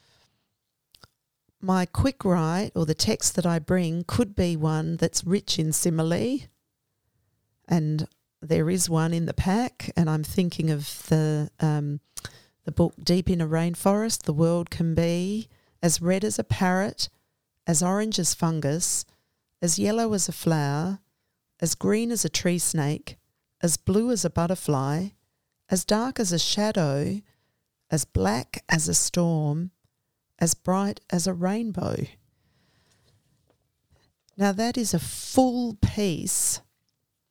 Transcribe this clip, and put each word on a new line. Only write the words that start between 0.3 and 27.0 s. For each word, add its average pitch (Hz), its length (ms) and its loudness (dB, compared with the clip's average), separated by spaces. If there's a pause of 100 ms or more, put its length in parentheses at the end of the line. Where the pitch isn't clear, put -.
My 185 260 0
quick - 380 -2
write 175 520 0
or 165 100 0
the 156 80 2
text - 420 -2
that 175 100 0
I 170 140 2
bring 170 460 0
could 208 300 -2
be 175 200 0
one 156 420 0
that's - 260 0
rich 180 340 -2
in 156 160 0
simile, 170 680 0 (1300)
and 151 400 2 (340)
there 160 280 2
is 180 180 0
one 165 260 2
in 170 120 0
the - 80 -2
pack, - 640 -2
and 170 100 4
I'm 156 160 0
thinking 170 460 0
of 147 380 -4
the, 156 420 2 (100)
um, 147 400 0 (640)
the 165 60 -8
book 170 220 2 (100)
Deep 180 280 2
in 170 100 2
a 160 60 0
Rainforest, 175 760 0
The - 100 -2
World 165 360 2
Can 165 240 -2
Be 175 560 0 (320)
as 170 200 2
red 185 220 2
as 214 140 -2
a - 60 0
parrot, 185 680 0 (560)
as 170 160 2
orange 202 380 0
as 165 160 0
fungus, 160 680 -2 (540)
as 175 200 0
yellow 214 340 0
as 185 160 0
a 170 40 -6
flower, 160 680 0 (600)
as 165 140 0
green 214 380 0
as 220 120 -2
a 165 60 -2
tree 175 300 0
snake, - 580 -2 (460)
as 170 120 2
blue 220 360 0
as 196 120 -2
a 175 60 0
butterfly, 160 800 -2 (600)
as 185 160 0
dark 233 360 0
as 196 120 0
a 170 60 0
shadow, 190 840 0 (680)